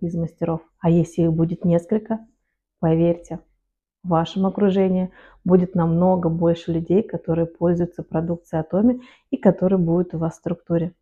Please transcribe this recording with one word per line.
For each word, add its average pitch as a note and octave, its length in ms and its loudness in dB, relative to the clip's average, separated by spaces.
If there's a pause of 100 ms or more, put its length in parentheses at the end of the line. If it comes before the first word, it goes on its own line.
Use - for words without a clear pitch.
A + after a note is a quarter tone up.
из F3 140 -6
мастеров. E3 440 -4 (200)
А E3+ 100 0
если E3+ 320 2
их E3 100 2
будет E3 320 -2
несколько, G#3+ 560 -2 (640)
поверьте, E3+ 580 0 (640)
в F3+ 60 -8
вашем E3 360 0
окружении F#3+ 640 0 (360)
будет F3+ 280 2
намного F3 540 2
больше E3+ 460 0
людей, E3+ 280 0
которые E3 440 -4
пользуются E3+ 580 -2
продукцией E3 560 -6
Атоми A3 440 0 (260)
и C4 80 -4
которые F#3 420 2
будут F3 360 0
у - 20 -6
вас D#3+ 160 -4
в - 60 -20
структуре. E3+ 640 -6